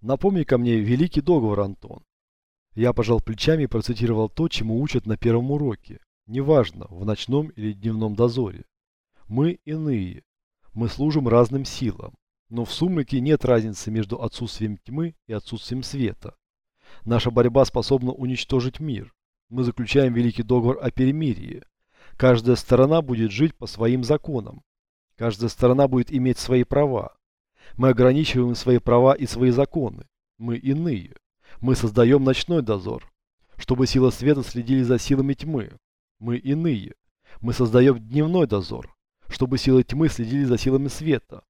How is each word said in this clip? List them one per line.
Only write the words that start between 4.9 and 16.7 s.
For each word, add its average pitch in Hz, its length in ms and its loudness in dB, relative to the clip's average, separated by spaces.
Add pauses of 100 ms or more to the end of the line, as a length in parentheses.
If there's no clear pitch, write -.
на 104 100 -2
первом 120 340 0
уроке. 131 480 -6 (280)
Неважно, 135 640 0
в 90 160 -10
ночном 131 440 -2
или 107 240 -6
дневном 110 420 -4
дозоре. 117 500 0 (600)
Мы 147 380 0
иные. 143 580 -6 (500)
Мы 113 160 -4
служим 147 380 -2
разным 120 380 4
силам. - 500 -8 (340)
Но 117 160 -6
в - 60 -12
сумраке 160 480 -2
нет 143 240 2
разницы 113 480 0
между 110 300 -4
отсутствием 110 560 -6
тьмы 160 380 -6 (120)
и 110 60 -10
отсутствием 117 500 -8
света. - 520 -6 (680)